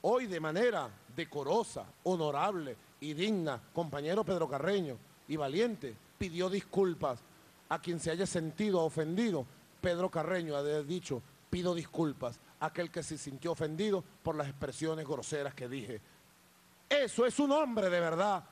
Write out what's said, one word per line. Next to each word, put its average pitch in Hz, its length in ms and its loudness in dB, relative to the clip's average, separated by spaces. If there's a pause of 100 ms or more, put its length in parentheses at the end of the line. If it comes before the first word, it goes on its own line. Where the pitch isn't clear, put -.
Hoy, 240 240 2
de 180 120 -4
manera 160 480 2 (280)
decorosa, 147 720 -2 (180)
honorable 160 760 0 (220)
y 151 140 -6
digna, 165 460 0 (140)
compañero 160 500 0
Pedro 170 240 0
Carreño, 147 480 0 (320)
y 147 80 -2
valiente, 156 600 0 (240)
pidió 180 300 0
disculpas 180 720 0 (480)
a 160 120 -2
quien 170 200 -4
se 156 120 -2
haya 180 160 0
sentido 180 560 2
ofendido. 160 600 0 (360)
Pedro 180 280 2
Carreño 165 460 0
ha 143 80 0 (200)
dicho: 143 400 -4 (260)
"Pido 180 240 0
disculpas 147 680 -2 (200)
a 156 80 -2
aquel 165 240 -4
que 170 100 -6
se 156 160 -8
sintió 143 360 -6
ofendido 160 500 0 (180)
por 160 140 -2
las 151 120 -2
expresiones 156 600 -4
groseras 139 480 -4
que 135 120 -8
dije". 120 320 -8 (880)
Eso 254 380 4
es 247 140 2
un 285 120 4
hombre 240 380 4
de 175 100 4
verdad 170 520 2